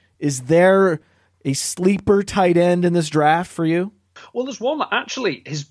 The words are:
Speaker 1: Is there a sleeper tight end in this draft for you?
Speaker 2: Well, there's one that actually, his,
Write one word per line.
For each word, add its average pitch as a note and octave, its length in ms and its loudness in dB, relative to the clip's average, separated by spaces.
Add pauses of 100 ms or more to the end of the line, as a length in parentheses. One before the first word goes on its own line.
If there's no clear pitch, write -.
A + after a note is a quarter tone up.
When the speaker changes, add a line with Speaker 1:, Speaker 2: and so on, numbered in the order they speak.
(180)
Speaker 1:
Is C3+ 240 -4
there F3+ 580 4 (440)
a C3+ 80 -2
sleeper G3 720 0
tight F#3 320 0
end F3 280 2
in F3 80 0
this E3 160 0
draft D#3 440 0
for E3 120 -4
you? F3 280 -2 (420)
Speaker 2:
Well, B3 100 -4
there's C4 160 -12
one C#4+ 180 -4
that A3+ 120 -6
actually, A3+ 560 -4
his, D3 240 -10